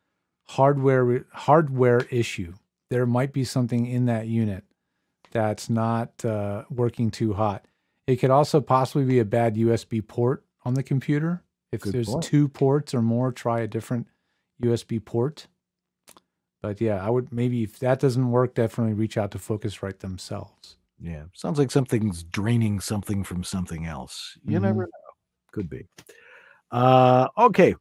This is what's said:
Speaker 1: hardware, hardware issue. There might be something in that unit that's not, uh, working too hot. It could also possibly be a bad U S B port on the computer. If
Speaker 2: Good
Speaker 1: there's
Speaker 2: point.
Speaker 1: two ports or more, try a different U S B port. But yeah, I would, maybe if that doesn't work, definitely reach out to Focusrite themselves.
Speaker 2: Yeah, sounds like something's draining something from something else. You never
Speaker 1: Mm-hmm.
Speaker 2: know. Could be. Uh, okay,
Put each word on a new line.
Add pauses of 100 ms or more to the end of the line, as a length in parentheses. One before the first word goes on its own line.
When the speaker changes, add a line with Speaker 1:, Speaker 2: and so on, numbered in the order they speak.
(460)
Speaker 1:
hardware,
hardware
issue. (360)
There
might
be
something
in
that
unit (680)
that's
not,
uh,
working
too
hot. (420)
It
could
also
possibly
be
a
bad
U
S
B
port (180)
on
the
computer. (300)
If
Speaker 2:
Good
Speaker 1:
there's
Speaker 2:
point.
Speaker 1:
two
ports
or
more,
try
a
different (520)
U
S
B
port. (1120)
But
yeah,
I
would,
maybe
if
that
doesn't
work,
definitely
reach
out
to
Focusrite
themselves. (220)
Speaker 2:
Yeah, (100)
sounds
like
something's
draining
something
from
something
else.
You
never
Speaker 1:
Mm-hmm.
Speaker 2:
know.
Could
be. (840)
Uh, (100)
okay,